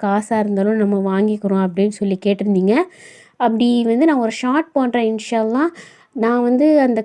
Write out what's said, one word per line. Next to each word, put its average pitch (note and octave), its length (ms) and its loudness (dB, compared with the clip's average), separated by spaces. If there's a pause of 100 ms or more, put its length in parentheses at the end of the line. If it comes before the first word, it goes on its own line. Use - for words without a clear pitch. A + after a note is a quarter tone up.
காசா G#3 360 0
இருந்தாலும் G#3 500 0
நம்ம G3 320 0
வாங்கிக்கிறோம்," G3+ 460 0
அப்படின்னு F#3+ 220 -2
சொல்லி G3+ 360 -4
கேட்டிருந்தீங்க. G3 480 0 (640)
அப்படி A#3+ 480 0
வந்து A#3 220 2
நான் D4+ 140 2
ஒரு A3+ 120 -2
ஷார்ட் C4 440 -2
போடுறேன் A#3+ 400 0
இன்ஷா G#3+ 160 -10
அல்லாஹ். A#3 360 0 (480)
நான் A#3+ 260 0
வந்து C4 380 4
அந்த A#3+ 260 2